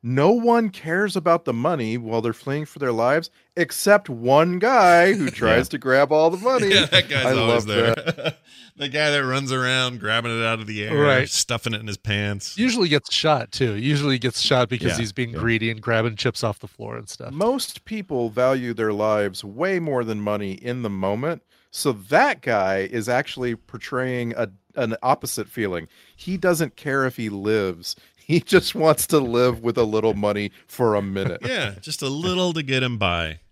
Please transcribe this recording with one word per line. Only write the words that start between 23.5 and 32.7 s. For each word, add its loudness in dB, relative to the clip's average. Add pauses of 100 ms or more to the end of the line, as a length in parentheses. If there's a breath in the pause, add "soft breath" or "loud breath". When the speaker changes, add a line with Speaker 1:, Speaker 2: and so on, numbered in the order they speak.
Speaker 1:
portraying -6
a, -2 (260)
an -2
opposite -2
feeling. -4 (300 soft breath)
He -8
doesn't 0
care -2
if -2
he -4
lives. -2
<laughs> -20 (180 soft breath)
He 2
just 2
wants 2
to 4
live 2
with 0
a 2
little 2
money -2 (160 soft breath)
for 2
a 2
minute. -4
Speaker 2:
Yeah, -4
just -10
a -4
little -2
to -4
get 0